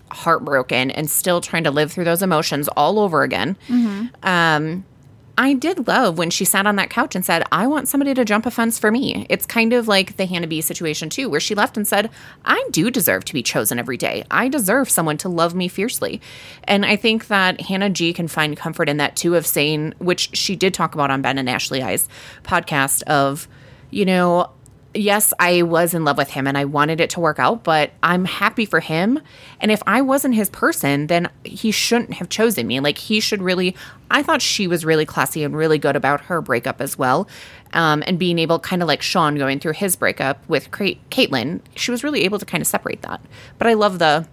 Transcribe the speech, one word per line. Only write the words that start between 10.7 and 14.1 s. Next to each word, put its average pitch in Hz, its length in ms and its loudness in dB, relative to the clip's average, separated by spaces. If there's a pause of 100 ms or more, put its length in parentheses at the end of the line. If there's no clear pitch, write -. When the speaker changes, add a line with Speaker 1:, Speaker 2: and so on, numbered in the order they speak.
Speaker 1:
too, 254 200 -6
where 147 80 2
she 208 160 -2
left 208 220 0
and 208 100 -2
said, 208 240 0 (340)
"I 466 280 2
do 220 180 2
deserve 139 360 0
to - 60 -10
be 139 120 -2
chosen 120 340 -2
every 120 180 -4
day. - 360 -4